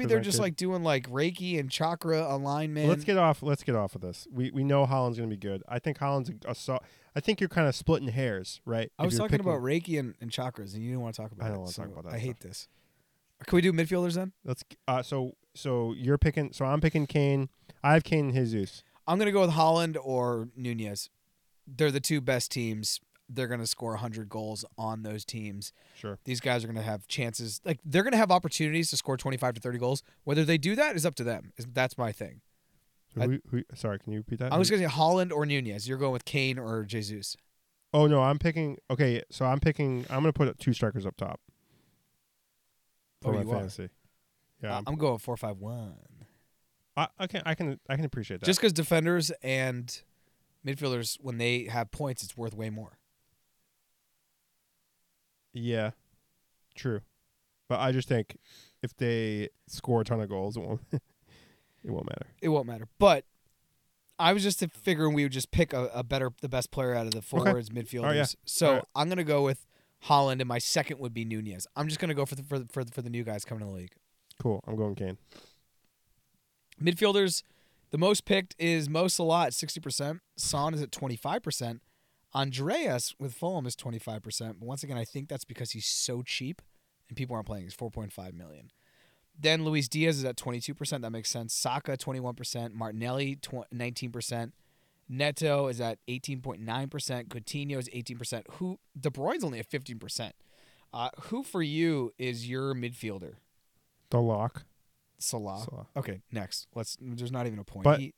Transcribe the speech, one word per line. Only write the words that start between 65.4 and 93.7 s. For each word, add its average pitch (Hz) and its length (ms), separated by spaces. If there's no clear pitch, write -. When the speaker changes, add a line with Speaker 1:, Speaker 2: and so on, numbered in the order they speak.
Speaker 2:
pick 165 220
a, 127 200
a 120 100
better, 131 280
the 135 80
best 127 220
player 127 240
out 117 100
of 110 60
the 113 80
Speaker 1:
Okay. - 80
Speaker 2:
forwards, 123 440
Speaker 1:
Oh, 117 40
yeah. 120 80
Speaker 2:
midfielders. 139 520
So - 220
Speaker 1:
All 139 80
right. - 80
Speaker 2:
I'm 151 140
gonna 185 140
go 147 200
with 135 220
Haaland, 139 340
and 127 80
my 120 120
second - 400
would 123 140
be 113 120
Nunez. 107 500
I'm 147 120
just 151 120
gonna 165 160
go 139 100
for 135 100
the, 135 80
for 143 160
the, 123 80
for 131 160
the, 117 80
for 131 100
the 120 80
new 117 140
guys 107 220
coming 110 160
in 104 60
the 98 80
league. 90 180
Speaker 1:
Cool. 107 260
I'm 110 80
going 104 200
Kane. 95 220
Speaker 2:
Midfielders, 190 600
the 147 80
most 185 280
picked 196 340
is 165 300
Mo 165 180
Salah 170 400
at 120 60
sixty - 260
percent. 147 400
Son 151 400
is 147 60
at 139 100
twenty-five 139 500
percent. 120 400
Andreas 139 840
with 131 140
Fulham 170 320
is 120 100
twenty-five 113 460
percent. 113 380
But 113 80
once 135 160
again, 135 140
I 113 80
think 143 240
that's 139 160
because 120 260
he's 110 160
so - 340
cheap 131 400
and 117 100
people 123 180
aren't 110 120
playing. 101 160
He's 95 100
four 120 160
point 104 240
five 92 220
million. 78 360
Then 156 260
Luis 151 220
Diaz 156 320
is 131 60
at 123 120
twenty-two 123 380
percent. 139 260
That 113 100
makes 113 200
sense. 113 240
Saka, 135 420
twenty-one 123 380
percent. 117 400
Martinelli, 120 640
tw-, - 340